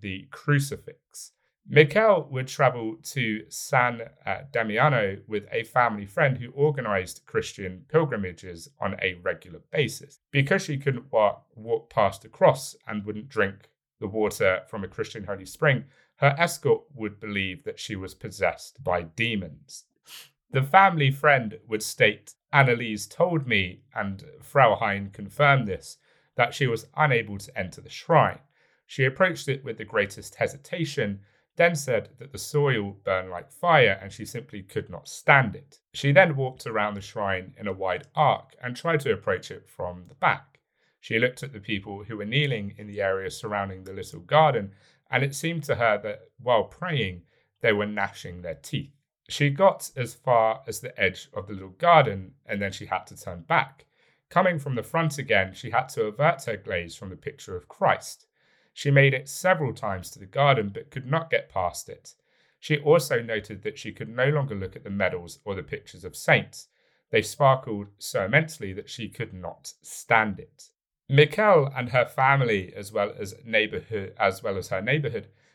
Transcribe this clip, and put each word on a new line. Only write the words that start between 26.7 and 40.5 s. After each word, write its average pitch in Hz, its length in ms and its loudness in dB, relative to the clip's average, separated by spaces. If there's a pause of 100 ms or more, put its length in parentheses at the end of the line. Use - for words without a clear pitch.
unable 117 420 0
to - 180 -16
enter 95 240 -8
the - 80 -20
shrine. 127 520 2 (460)
She - 180 -2
approached 151 420 0
it 135 160 -4
with 113 160 -10
the 110 60 -12
greatest 104 500 -4
hesitation, 117 840 -4 (360)
then 170 200 4
said 123 320 -2 (100)
that - 140 -18
the 101 60 -12
soil 127 540 0 (120)
burned 92 240 -2
like 87 240 -12
fire 139 480 4
and 98 100 -14
she 104 140 -14
simply 104 380 -14
could - 260 -8
not - 200 -14
stand 135 460 2
it. - 240 -20 (140)
She - 180 0
then 165 260 6
walked 135 300 -4
around 107 280 -2
the 98 80 -10
shrine 95 560 -4
in 104 100 -10
a 98 40 -2
wide 92 420 -4
arc 139 480 2
and 123 120 -8
tried 160 260 -2
to 135 120 0
approach 95 380 -4
it 95 180 -16
from 90 400 -10
the - 60 -20
back. - 460 -2 (400)